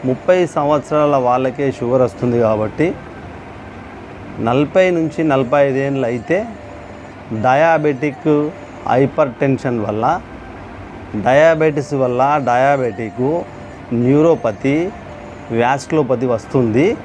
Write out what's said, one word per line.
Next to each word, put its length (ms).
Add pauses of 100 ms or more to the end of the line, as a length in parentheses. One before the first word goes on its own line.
ముప్పై 400
సంవత్సరాల 680
వాళ్ళకే 560
షుగర్ 300
వస్తుంది 380
కాబట్టి, 560 (1400)
నలభై 520
నుంచి 320
నలభై 440
ఐదు 100
ఏళ్ళు 300
అయితే 380 (960)
డయాబెటిక్ 1080 (400)
హైపర్ 420 (100)
టెన్షన్ 440
వల్ల, 360 (920)
డయాబెటిస్ 760
వల్ల 520
డయాబెటిక్, 960 (500)
న్యూరోపతి, 1000 (600)
వాస్కులోపతి 760
వస్తుంది. 800